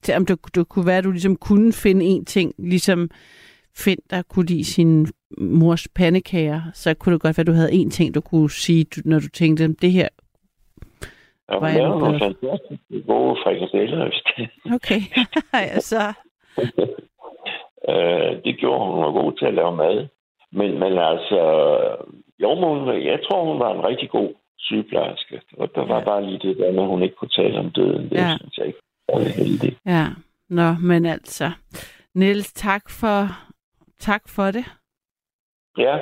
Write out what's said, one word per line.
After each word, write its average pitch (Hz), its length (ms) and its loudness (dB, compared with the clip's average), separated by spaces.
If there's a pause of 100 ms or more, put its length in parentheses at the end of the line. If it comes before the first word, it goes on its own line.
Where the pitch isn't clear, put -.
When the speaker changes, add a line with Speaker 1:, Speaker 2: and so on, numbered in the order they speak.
(160)
Speaker 1:
om 180 100 2
det, - 300 -4
det 170 140 2
kunne 180 160 -2
være, 180 120 4
at 185 60 0
du 190 80 0
ligesom 185 240 0
kunne 214 380 4
finde 190 320 4
en 185 200 2
ting, - 320 -2
ligesom 175 520 0 (680)
Finn, 190 220 0 (100)
der 180 120 -4
kunne 180 240 0
lide 160 200 0
sin 160 420 4 (300)
mors 165 580 2
pandekager, 165 680 0 (120)
så - 200 -2
kunne - 200 2
det 165 80 2
godt 160 160 2
være, 170 60 2
at 160 40 2
du 170 40 4
havde 160 220 4
en 170 160 4
ting, - 260 0
du 151 60 0
kunne 156 280 2
sige, 165 340 2
du, - 220 -8
når 156 140 4
du 143 100 -8
tænkte, 160 440 2
"Det 180 180 2
her 185 180 2 (1400)
Speaker 2:
Ja, - 40 -4
hun 98 80 0
Speaker 1:
var 156 60 0
jeg - 100 2
Speaker 2:
lavede 135 160 2
Speaker 1:
nu 160 60 -2
Speaker 2:
nogle - 200 2
Speaker 1:
glad 104 140 0
for." - 140 -8
Speaker 2:
fantastisk - 600 -8
gode 123 360 2
frikadeller, 101 600 0
hvis - 160 -4 (160)
det 117 120 -6 (260)
Speaker 1:
Okay, 220 260 -2 (300)
<laughs> 240 360 -2
ja, - 120 0
så. 220 220 -2 (560)
Speaker 2:
<laughs> - 300 -4 (1000)
Øh, 85 540 0
det 127 140 -4
gjorde 131 280 -2
hun, 90 80 -4
hun 82 100 0
var 147 80 0 (100)
god - 120 -2
til - 120 -4
at 120 80 0
lave 87 220 0
mad. 90 320 0 (440)
Men, 98 280 -2
men 92 180 0
altså, 85 440 0 (1000)
jo, 117 160 2
men 180 80 0 (160)
hun, 117 260 -2
jeg - 180 0
tror, 190 220 0
hun 156 140 -2
var 113 140 0
en 87 100 -6
rigtig 113 260 -2
god - 240 -2 (240)
sygeplejerske. - 840 -4 (160)
Og - 180 -6
der 139 100 -2
var 120 140 0
Speaker 1:
Ja. - 60 -8
Speaker 2:
bare 101 200 0
lige 95 140 -8
det 95 180 -2
der 92 140 2
med, 95 120 2
at 98 60 -2
hun 92 140 0
ikke 92 120 -2
kunne - 140 -10
tale 95 300 0
om 98 120 -6
døden. 95 380 0
Det - 80 -4
Speaker 1:
Ja. 170 220 0
Speaker 2:
synes - 180 -18
jeg - 100 -6
ikke - 120 -10 (340)
var - 60 0
heldigt. - 680 -2
Speaker 1:
Ja, 165 200 2 (440)
nå, 170 320 2
men 170 240 2
altså, - 460 -6 (640)
Niels, 196 400 0
tak 202 360 -4
for, 202 380 -2 (720)
tak 208 220 -2 (140)
for 196 160 0
det. 233 140 -6 (1120)
Speaker 2:
Ja, 135 240 0